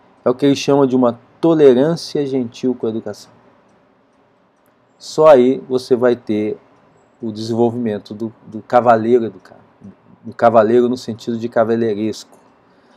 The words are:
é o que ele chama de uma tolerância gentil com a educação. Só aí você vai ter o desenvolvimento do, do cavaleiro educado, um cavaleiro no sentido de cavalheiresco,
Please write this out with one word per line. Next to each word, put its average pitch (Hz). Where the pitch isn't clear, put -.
é 120
o 120
que 135
ele 139
chama 143
de 127
uma 120
tolerância 156
gentil 127
com 123
a -
educação. 110
Só -
aí 135
você 127
vai 120
ter 107
o 113
desenvolvimento 113
do, 110
do 107
cavaleiro 117
educado, -
um 110
cavaleiro 117
no 123
sentido 117
de 117
cavalheiresco, 110